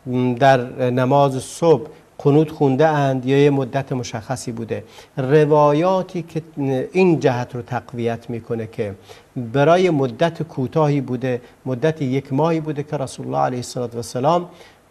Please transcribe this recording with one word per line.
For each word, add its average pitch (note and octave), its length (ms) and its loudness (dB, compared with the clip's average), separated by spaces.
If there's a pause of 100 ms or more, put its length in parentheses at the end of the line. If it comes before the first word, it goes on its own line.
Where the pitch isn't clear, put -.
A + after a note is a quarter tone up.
م، B2+ 280 0
در B2+ 560 2
نماز C3 540 2
صبح D#3+ 440 2 (300)
قنوت D3+ 340 2
خونده C#3 360 2
اند C#3 380 0
یا C#3 180 4
یه D3 60 6
مدت C3+ 420 -2
مشخصی B2 600 -8
بوده؟ A2 320 -8 (340)
روایاتی D3+ 1040 2
که D#3+ 200 -8 (500)
این F3+ 280 4
جهت B2 360 0
رو B2 60 -8
تقویت A#2 680 -6
می‌کنه A2+ 380 -8
که G#2 280 -8 (580)
برای E3 360 4
مدت D3+ 540 -2
کوتاهی D3 580 -2
بوده، B2 400 -4 (240)
مدت C3 360 -2
یک C3+ 320 -4
ماهی E3 260 0
بوده D3 240 -8
که D3 140 -8
رسول C3 280 -10
الله C3+ 140 -4
علیه C3+ 180 -2
الصلاة B2 360 -8
والسلام C#3 560 -2 (420)